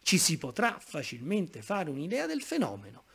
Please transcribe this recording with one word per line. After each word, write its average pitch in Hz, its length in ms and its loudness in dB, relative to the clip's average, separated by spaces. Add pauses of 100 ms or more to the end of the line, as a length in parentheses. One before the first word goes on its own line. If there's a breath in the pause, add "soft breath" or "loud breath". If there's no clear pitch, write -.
ci - 160 6
si 160 200 4
potrà 208 420 0
facilmente 143 840 -4
fare 190 280 -2
un'idea 170 360 -2
del 320 160 -2
fenomeno. 104 600 -2 (120)